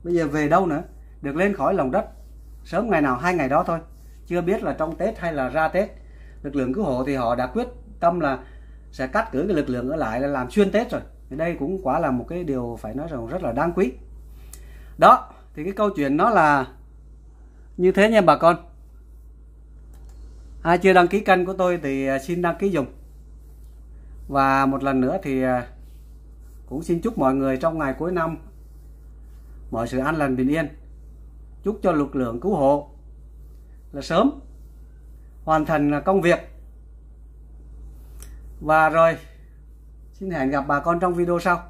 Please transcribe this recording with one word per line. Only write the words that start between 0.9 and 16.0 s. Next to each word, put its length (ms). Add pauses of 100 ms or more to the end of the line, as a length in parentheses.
Được 140
lên 200
khỏi 180
lòng 160
đất 160 (580)
sớm 260
ngày 120
nào 140
hay 180
ngày 140
đó 180
thôi. 120 (480)
Chưa 140
biết 220
là 100
trong 240
Tết 220
hay 140
là 160
ra 200
Tết. 220 (520)
Lực 140
lượng 180
cứu 100
hộ 200
thì 100
họ 200
đã 120
quyết 220 (320)
tâm 200
là 240 (480)
sẽ 140
cắt 260
cử 160
cái 80
lực 120
lượng 220
ở 60
lại 240
là 80
làm 220
xuyên 220
Tết 180
rồi. 100 (300)
Thì 60
đây 220
cũng 240
quả 160
là 120
một 180
cái 160
điều 360
phải 140
nói 160
rằng 160
rất 160
là 100
đáng 240
quý. 160 (1040)
Đó, 340 (220)
thì 100
cái 80
câu 240
chuyện 200